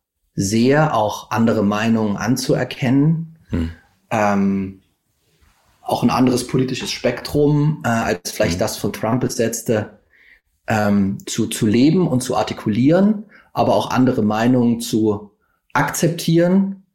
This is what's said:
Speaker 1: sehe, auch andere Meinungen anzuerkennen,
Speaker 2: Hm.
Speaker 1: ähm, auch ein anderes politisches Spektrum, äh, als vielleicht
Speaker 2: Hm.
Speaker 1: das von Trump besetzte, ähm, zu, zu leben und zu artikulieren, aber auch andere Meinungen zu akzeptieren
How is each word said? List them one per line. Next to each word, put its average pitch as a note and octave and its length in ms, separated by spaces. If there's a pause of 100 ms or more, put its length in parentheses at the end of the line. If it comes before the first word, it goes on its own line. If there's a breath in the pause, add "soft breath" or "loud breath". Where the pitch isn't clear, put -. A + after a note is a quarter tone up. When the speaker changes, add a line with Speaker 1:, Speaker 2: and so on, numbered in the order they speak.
(340)
Speaker 1:
sehe, A#2 600
auch G#2+ 360
andere A2 320
Meinungen G#2+ 540
anzuerkennen, C3+ 1200 (120)
Speaker 2:
Hm. E2 200 (400 loud breath)
Speaker 1:
ähm, G2 720 (1000)
auch - 200
ein B2 80
anderes B2+ 360
politisches B2+ 440
Spektrum, D3 920
äh, - 40
als A2+ 420
vielleicht E2+ 240
Speaker 2:
Hm. F#2 60
Speaker 1:
das G#2+ 180
von G#2 160
Trump A2+ 260
besetzte, A2+ 800 (680 soft breath)
ähm, G2+ 600
zu, - 200
zu - 200
leben D3+ 420
und B2+ 140
zu - 120
artikulieren, D#3+ 920 (260 loud breath)
aber A#2 220
auch G#2+ 160
andere B2+ 320
Meinungen A#2 580
zu G#2+ 520 (420)
akzeptieren E3+ 1080 (100)